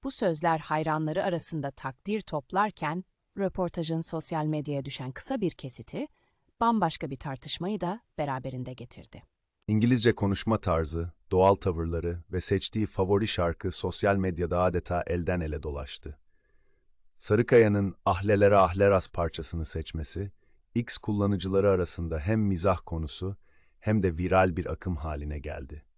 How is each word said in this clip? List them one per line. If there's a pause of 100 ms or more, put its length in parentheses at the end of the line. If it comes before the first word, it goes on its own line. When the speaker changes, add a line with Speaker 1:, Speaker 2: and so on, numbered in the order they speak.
Speaker 1:
Bu
sözler
hayranları
arasında
takdir
toplarken, (340)
röportajın
sosyal
medyaya
düşen
kısa
bir
kesiti, (520)
bambaşka
bir
tartışmayı
da (160)
beraberinde
getirdi. (440)
Speaker 2:
İngilizce
konuşma
tarzı, (200)
doğal
tavırları
ve
seçtiği
favori
şarkı
sosyal
medyada
adeta
elden
ele
dolaştı. (1000)
Sarıkaya'nın (100)
"Ahlelere
Ahleras"
parçasını
seçmesi, (420)
X
kullanıcıları
arasında
hem
mizah
konusu (420)
hem
de
viral
bir
akım
haline
geldi. (120)